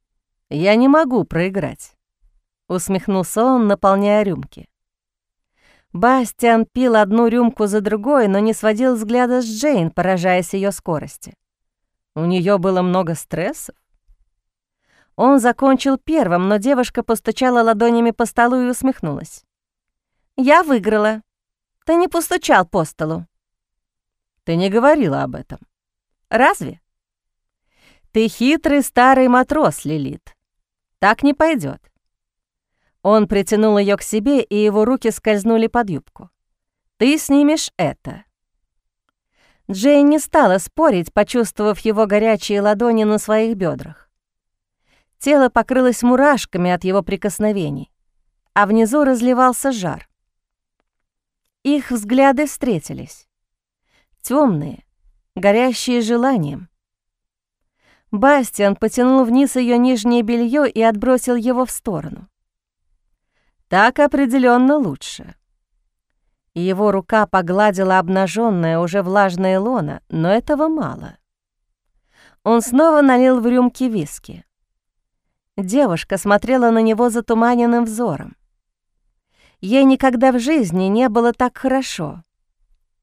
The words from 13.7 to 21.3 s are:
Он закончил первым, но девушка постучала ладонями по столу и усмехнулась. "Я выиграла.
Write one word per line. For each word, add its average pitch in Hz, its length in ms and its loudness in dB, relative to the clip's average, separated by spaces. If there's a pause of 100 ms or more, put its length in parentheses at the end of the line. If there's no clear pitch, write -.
Он 262 240 4
закончил 269 580 0
первым, 190 500 -2
но 208 100 2
девушка 240 440 -2
постучала 233 640 0
ладонями 233 480 2
по 233 140 -4
столу 240 360 0
и 247 80 -2
усмехнулась. - 720 -6 (920)
"Я 285 260 4
выиграла. 214 600 -2 (640)